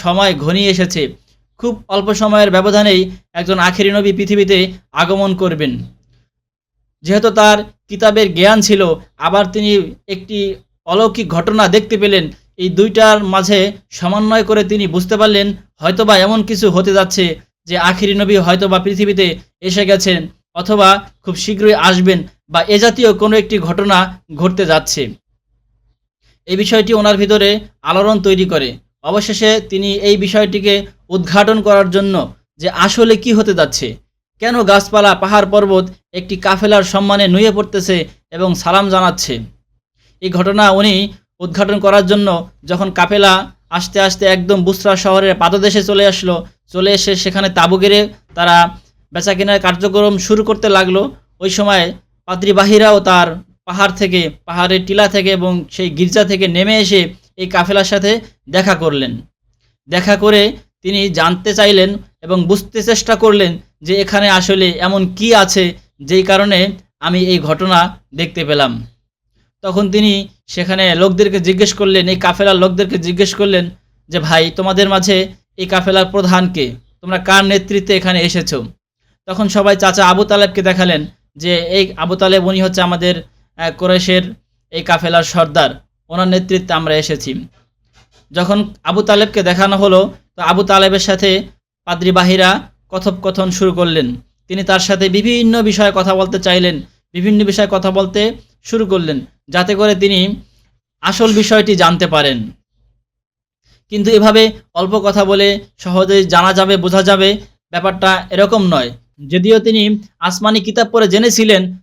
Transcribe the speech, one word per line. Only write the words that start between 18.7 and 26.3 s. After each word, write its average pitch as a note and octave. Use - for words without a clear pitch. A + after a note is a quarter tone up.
পৃথিবীতে F#3+
এসে F#3
গেছেন, F#3
অথবা G3+
খুব F#3
শীঘ্রই G#3
আসবেন, F3+
বা E3
এ G#3
জাতীয় A3+
কোনো G#3+
একটি G#3+
ঘটনা F3+
ঘটতে F3+
যাচ্ছে। D3+